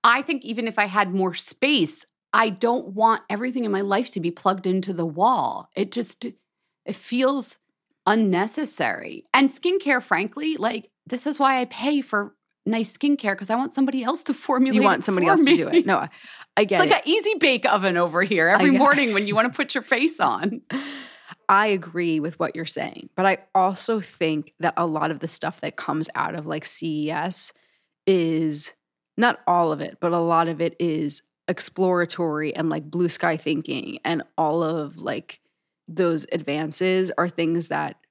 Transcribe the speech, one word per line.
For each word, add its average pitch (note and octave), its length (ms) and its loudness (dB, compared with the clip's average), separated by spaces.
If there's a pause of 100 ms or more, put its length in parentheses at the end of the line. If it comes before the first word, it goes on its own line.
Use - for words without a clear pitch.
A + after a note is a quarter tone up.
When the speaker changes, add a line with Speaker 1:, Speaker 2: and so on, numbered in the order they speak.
Speaker 1:
I A#3+ 180 4
think C#4 220 -4
even A3+ 240 -4
if A3 100 -4
I G#3 80 2
had F#3+ 280 0
more F#3+ 200 0
space, - 680 -2 (280)
I A3+ 180 2
don't A#3 380 -2
want A3 420 2
everything A#3+ 340 -2
in G#3 80 0
my G3 100 0
life G3+ 300 0
to F#3+ 80 -6
be E3+ 100 -2
plugged F#3 360 -2
into F#3 260 -2
the E3+ 140 -2
wall. F3 680 0
It G3 180 -4
just, - 320 -8
it - 720 -14
feels C4 640 -2 (480)
unnecessary. G3+ 1160 0 (100)
And C4+ 160 6
skincare, F4 520 0
frankly, D4 540 -2
like, A3 340 -4 (180)
this B3 180 -6
is D4 120 -4
why C4+ 220 4
I B3 60 0
pay C#4 340 -2
for G#3 340 -4 (320)
nice A3+ 300 -2
skincare C#4 420 0
'cause G3 120 -10
I A3 40 2
want B3+ 180 -2
somebody C4+ 320 0
else D4 200 -2
to C#4+ 100 -2
formulate C4 400 2
Speaker 2:
You G#3+ 80 6
want F#3+ 180 6
Speaker 1:
it - 40 -6
Speaker 2:
somebody F#3 220 2
Speaker 1:
for - 60 4
Speaker 2:
else - 120 6
to C4+ 60 6
Speaker 1:
me. F4 60 8
Speaker 2:
do E3+ 120 0
it. E4 180 4
No, F#3+ 120 2
I, - 100 -4 (480)
I G#3+ 80 6
get F#3+ 180 2
Speaker 1:
It's - 80 4
like E4+ 100 6
Speaker 2:
it. - 60 -8
Speaker 1:
an D#4 80 2
easy G#4+ 200 0
bake C4+ 320 2
oven F#3 300 2
over F3 260 2
here E3 260 2
Speaker 2:
I F#3+ 60 6
Speaker 1:
every G#3+ 160 6
Speaker 2:
get C4 60 6
it. - 20 4
Speaker 1:
morning C#4 360 4
when G3+ 120 0
you G3+ 80 -2
wanna A3+ 160 2
put C#4 240 -4
your C4 80 -2
face C4+ 380 0
on. D#3+ 460 0
Speaker 2:
<laughs> - 840 -12
I G3+ 200 4
agree E3+ 520 -2
with D#3 200 -6
what E3 160 -4
you're D#3+ 100 -6
saying, - 480 -10
but F#3 100 0
I F#3+ 140 4 (160)
also F#3+ 460 2
think D#3+ 580 -4
that E3 180 0
a E3+ 100 0
lot D#3 260 -2
of C#3+ 80 -8
the D#3+ 80 -8
stuff - 320 -6
that - 160 -8
comes D#3 400 -4
out D#3+ 180 -2
of, D#3+ 120 -8
like, D#3 180 -6
C D3+ 420 -6
E D3+ 60 -4
S F3+ 400 -6 (540)
is, E3 680 0 (440)
not A#3+ 300 2
all F3 260 4
of D3+ 80 -4
it, - 200 -10
but E3+ 120 0
a F3 60 2
lot E3+ 300 2
of D#3+ 120 -4
it E3+ 200 -2
is D#3 420 -2 (260)
exploratory F3 1040 0
and, D#3+ 140 -2
like, D3+ 220 -4
blue F3 180 0
sky E3 280 0
thinking, C#3+ 680 -4
and D#3+ 180 -2 (160)
all D#3+ 240 0
of, D#3 360 -4
like, - 420 -8 (480)
those E3 440 0
advances E3 840 -2
are F3 120 0
things E3+ 400 -2
that D3+ 280 -6 (140)